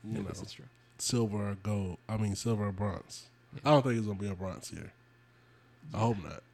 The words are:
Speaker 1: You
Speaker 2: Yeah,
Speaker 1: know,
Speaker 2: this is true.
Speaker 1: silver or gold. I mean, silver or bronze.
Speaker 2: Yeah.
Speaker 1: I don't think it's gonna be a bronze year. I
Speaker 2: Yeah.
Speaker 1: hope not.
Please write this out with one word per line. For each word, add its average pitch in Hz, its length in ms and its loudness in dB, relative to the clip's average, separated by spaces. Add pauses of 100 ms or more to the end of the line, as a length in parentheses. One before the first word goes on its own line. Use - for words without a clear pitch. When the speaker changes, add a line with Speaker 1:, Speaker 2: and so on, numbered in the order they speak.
Speaker 1:
You 110 80 -4
Speaker 2:
Yeah, 110 80 -2
Speaker 1:
know, 95 80 -4
Speaker 2:
this - 140 -8
is - 100 -12
true. - 140 -16 (320)
Speaker 1:
silver 110 400 2 (140)
or 98 100 -4
gold. 101 340 0 (100)
I 110 120 -2
mean, 104 180 2
silver 104 320 2
or 98 40 -2
bronze. 95 560 -4 (260)
Speaker 2:
Yeah. 139 100 -10
Speaker 1:
I 147 60 4
don't 143 120 10
think 123 140 2
it's 110 100 0
gonna 101 120 -2
be 101 100 -4
a 95 60 -4
bronze 92 360 -8
year. 82 220 -12 (1000)
I - 20 -2
Speaker 2:
Yeah. 107 60 2
Speaker 1:
hope 107 200 4
not. 73 200 -10 (120)